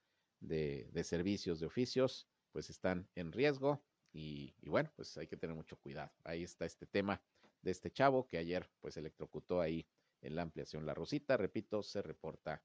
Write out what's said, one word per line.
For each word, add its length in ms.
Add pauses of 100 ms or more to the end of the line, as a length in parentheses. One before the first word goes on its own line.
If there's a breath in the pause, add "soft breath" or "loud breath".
(400)
de, 520
de 120
servicios, 560
de 60
oficios, 600 (240)
pues 200
están 440
en 160
riesgo 540 (280)
y, 480
y 100
bueno, 260
pues 220
hay 100
que 80
tener 180
mucho 240
cuidado. 320 (140)
Ahí 180
está 220
este 220
tema 360 (400 soft breath)
de 80
este 220
chavo 340
que 120
ayer, 300 (120)
pues, 160
electrocutó 640
ahí 260 (360)
en 120
la 80
Ampliación 440
La 80
Rosita. 420
Repito, 460
se 200
reporta 640